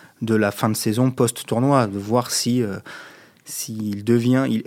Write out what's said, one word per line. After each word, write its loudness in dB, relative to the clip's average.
de 2
la 4
fin 0
de 0
saison 0
post-tournoi, 2
de -6
voir 0
si, 0
euh, -4
s'il -8
devient, 4
il -2